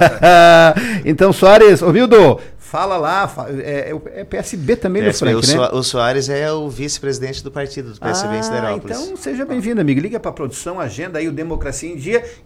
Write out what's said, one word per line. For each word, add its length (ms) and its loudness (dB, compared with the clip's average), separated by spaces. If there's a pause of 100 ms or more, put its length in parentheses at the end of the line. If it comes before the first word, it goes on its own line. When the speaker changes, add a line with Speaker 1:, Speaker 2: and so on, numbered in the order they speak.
(300)
Speaker 1:
<laughs> 760 6
então, 280 2
Soares, 480 8
ô 100 2
Mildo, 480 6 (180)
fala 400 -6
lá, 300 -2
fa-, 220 -12
é, 400 -8
é 60 -8
o, 60 -12 (120)
é 100 -14
P 140 -12
S 200 -10
B 180 -2
também, 260 -4
Speaker 2:
P 80 0
S 140 -4
B, 100 0
Speaker 1:
né, 80 0
Frank, 60 0
Speaker 2:
o 20 2
Speaker 1:
né? 180 0
Speaker 2:
Soa-, 120 -4
o 40 -4
Soares 460 -2
é 220 -4
o 180 -6
vice-presidente 760 -10
do 80 -14
partido, 420 -12
do 60 -20
P 80 -10
S 200 -6
B 80 -6
em 40 -6
Speaker 1:
Ah, 40 -6
Speaker 2:
Siderópolis. 560 -8
Speaker 1:
então 180 -12
seja 280 -10
bem-vindo, 360 -6
amigo. 180 0
Liga 200 -8
pra 120 -10
produção, 480 -12
agenda 400 -10
aí 80 -6
o 40 -8
Democracia 600 -10
em 60 -14
Dia 260 -4 (220)